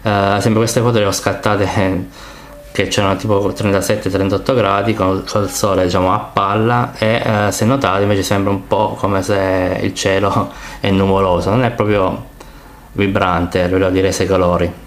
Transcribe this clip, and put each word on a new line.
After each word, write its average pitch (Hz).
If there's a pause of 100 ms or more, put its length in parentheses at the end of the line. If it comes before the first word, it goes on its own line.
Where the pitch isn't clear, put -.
Eh, 110
ad 101
esempio 110
queste 117
foto 117
le 104
ho 98
scattate, 98
eh, 95 (680)
che 95
c'erano 98
tipo 101
trentasette, 98
trentotto 98
gradi 101
col, 95
col 101
sole, 92
diciamo, 92
a 107
palla 110
e, 110 (240)
eh, 98
se 107
notate 104
invece 101
sembra 98
un 98
po' 104
come 98
se 95
il 104
cielo 98 (140)
<laughs> -
è 101
nuvoloso, 95
non 120
è 117
proprio 104 (680)
vibrante 92
a -
livello 92
di 92
resa 95
ai 92
colori. 87 (160)